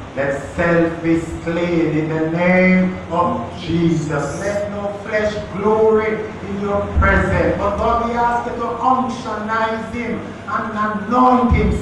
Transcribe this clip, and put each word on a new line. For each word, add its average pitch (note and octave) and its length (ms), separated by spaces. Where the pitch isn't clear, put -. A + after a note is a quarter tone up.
Let C#3 240
self E3+ 480
be E3 160
slain E3+ 760
in D#3 140
the D#3+ 220
name F#3 640
of E3+ 400
Jesus. D#3+ 800
Let G3+ 320
no G3+ 160
flesh G#3+ 320
glory G#3+ 720
in G3+ 140
your G3+ 200
presence. F#3 640
But G3+ 180
Lord, A#3 320
we A#3 60
ask A#3+ 340
you - 80
to A#3+ 80
unctionize A3+ 1300
him A#3+ 260
and A3+ 240
anoint A#3+ 800
him, - 180